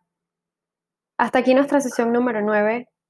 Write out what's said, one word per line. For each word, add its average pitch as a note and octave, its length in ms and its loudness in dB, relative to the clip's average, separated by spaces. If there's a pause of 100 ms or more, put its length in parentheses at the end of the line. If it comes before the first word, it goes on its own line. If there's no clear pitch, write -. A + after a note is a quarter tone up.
(1160)
Hasta C#4+ 220 0
aquí B3+ 140 2
nuestra C#4 280 2
sesión A#3 320 -2
número A#3+ 280 -2
nueve G#3+ 460 -2 (220)